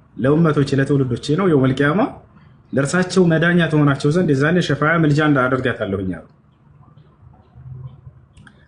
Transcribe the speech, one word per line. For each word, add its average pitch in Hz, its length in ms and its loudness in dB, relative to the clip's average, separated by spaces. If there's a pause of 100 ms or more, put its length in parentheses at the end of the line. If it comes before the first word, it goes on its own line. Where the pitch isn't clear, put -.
(180)
ለኡመቶቼ 143 580 2
ለትውልዶቼ 135 500 -2 (100)
ነው 190 120 0
የውመል 135 280 2
ቂያማ 147 260 0 (720)
ለእርሳቸው 180 520 0
መዳኛ 170 420 2
ትሆናቸው 147 440 2
ዘንድ 175 180 0
የዛኔ 147 320 0
ሸፋዓ 151 360 0
ምልጃ 151 260 2
እንዳ-፣ 143 200 2
አደርጋታለሁኝ 113 680 -4
አሉ። 82 120 -16 (2500)